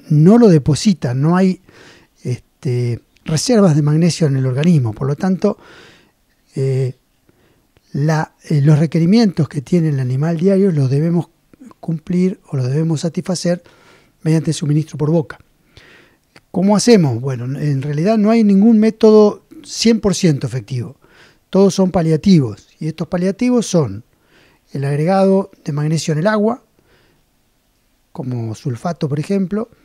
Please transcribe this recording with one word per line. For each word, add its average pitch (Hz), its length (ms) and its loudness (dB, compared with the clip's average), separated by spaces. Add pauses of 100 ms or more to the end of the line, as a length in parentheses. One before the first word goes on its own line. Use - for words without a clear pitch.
no 160 280 6
lo 240 100 6
deposita, 156 680 0
no 156 200 0
hay, 185 240 0 (640)
este, 123 800 -6 (240)
reservas 180 500 2
de 156 60 2
magnesio 156 460 0
en 139 100 -2
el 131 80 -2
organismo. 131 480 0
Por 135 140 -6
lo 143 80 -4
tanto, 190 420 -2 (960)
eh, 135 380 -4 (1000)
la, 151 420 -2 (160)
eh, 147 120 0
los 151 160 4
requerimientos 170 720 0
que 147 120 -10
tiene 165 280 0
el 139 100 -2
animal 135 380 -4
diario 196 340 2
los 139 180 0
debemos 160 400 -2 (520)
cumplir 180 640 -4
o 143 100 -6
los 127 120 -4
debemos 160 320 -2
satisfacer 175 600 -4 (640)
mediante 156 300 0
suministro 151 440 -4
por 151 140 -2
boca. 165 260 -4 (1160)
¿Cómo 196 260 0
hacemos? 170 420 4
Bueno, 123 260 -6 (140)
en 147 220 -2
realidad 151 360 -2
no 208 140 2
hay 233 120 4
ningún 208 360 4
método 214 640 4 (180)
cien - 360 0
por 190 160 0
ciento 143 320 0
efectivo. 120 480 -10 (540)
Todos 190 260 2
son 185 160 0
paliativos, 160 760 0 (100)
y 156 100 -10
estos 156 200 -8
paliativos 202 600 -2
son 120 360 -2 (680)
el 139 100 -6
agregado 190 640 0 (140)
de - 80 -8
magnesio 151 400 -4
en 147 80 -2
el 175 80 0
agua, 214 340 -2 (1500)
como 123 420 -8
sulfato, 151 540 -8
por 143 100 -4
ejemplo. 196 520 -4 (160)